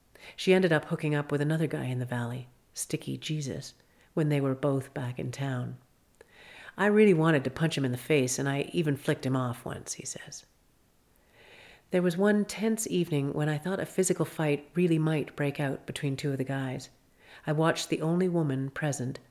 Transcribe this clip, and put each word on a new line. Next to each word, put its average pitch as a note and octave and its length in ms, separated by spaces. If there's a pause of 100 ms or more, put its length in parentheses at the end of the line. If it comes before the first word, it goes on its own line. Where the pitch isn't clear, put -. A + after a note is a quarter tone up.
(360)
She - 160
ended F#3 180
up D3+ 160
hooking D#3 280
up D3 180
with C#3+ 80
another D#3 260
guy C#3 200
in B2+ 120
the B2+ 60
valley, B2 440 (260)
Sticky - 420
Jesus, C#3 560 (420)
when D#3 140
they C#3+ 140
were C3+ 120
both C#3 380
back B2 260
in B2+ 140
town. B2+ 440 (1000)
"I F#3 80
really G#3 300
wanted D#3 300
to C3+ 60
punch D#3 280
him C3+ 60
in B2 80
the B2 60
face, C3 400
and C#3 80
I C#3+ 260
even D3+ 220
flicked - 300
him C3 100
off B2 300
once," B2 300
he - 100
says. - 400 (1500)
There F3+ 100
was F3 160
one G#3 260
tense A3 440
evening D3+ 440
when D3+ 160
I D3+ 80
thought F#3 240
a D3 60
physical F3+ 400
fight D3 480
really E3+ 240
might D#3 360
break C#3+ 240
out C#3 280
between C#3 300
two C#3+ 160
of C3+ 40
the C3 80
guys. C3+ 460 (560)
I D#3 60
watched D#3+ 360
the E3 140
only F3 260
woman C#3 400
present C3 500 (120)